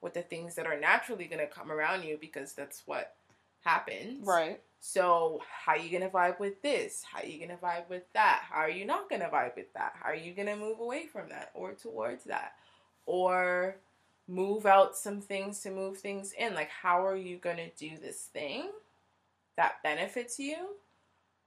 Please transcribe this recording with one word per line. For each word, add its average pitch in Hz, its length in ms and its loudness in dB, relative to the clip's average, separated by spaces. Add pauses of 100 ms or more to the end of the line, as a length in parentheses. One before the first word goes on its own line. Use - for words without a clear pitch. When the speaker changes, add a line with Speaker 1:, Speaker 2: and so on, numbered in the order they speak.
Speaker 1:
with 175 120 -6
the 175 100 -4
things 170 320 -10
that 165 100 -4
are 151 140 2
naturally 196 480 4
gonna 156 200 -2
come 156 240 -12
around 165 320 0
you, 151 140 -4
because 151 360 -10
that's - 340 -12
what - 280 -6 (460)
happens. 196 640 0
Speaker 2:
Right. 175 360 4 (180)
Speaker 1:
So 170 720 4
how - 260 2
you 165 140 -2
gonna 185 200 0
vibe 180 300 4
with 196 220 -4
this? 220 420 -2
How - 180 -10
you 156 180 -10
gonna 175 180 -10
vibe 175 320 -4
with 180 240 -10
that? 214 360 6
How - 100 -4
are 156 100 4
you 185 160 -4
not 370 240 -2
gonna 185 200 -2
vibe 127 260 2
with - 180 -12
that? - 220 -4
How - 140 -6
are 156 60 -2
you 165 180 -10
gonna 202 220 -4
move 214 240 -6
away 269 280 -6
from 170 220 -10
that - 260 -12
or 190 180 -8
towards 120 520 -6
that? - 300 -4 (520)
Or 180 680 2 (500)
move 196 400 0
out 196 280 10
some 202 260 -6
things 196 420 -6
to 190 80 -6
move 190 260 -6
things 196 360 -8
in? 226 200 -4
Like, 151 160 -4
how 180 360 2
are 190 120 0
you 180 200 -8
gonna 170 340 -6
do 156 260 -12
this - 280 -12
thing 254 460 -8 (840)
that - 260 0
benefits 196 580 -4
you? 339 380 -8 (680)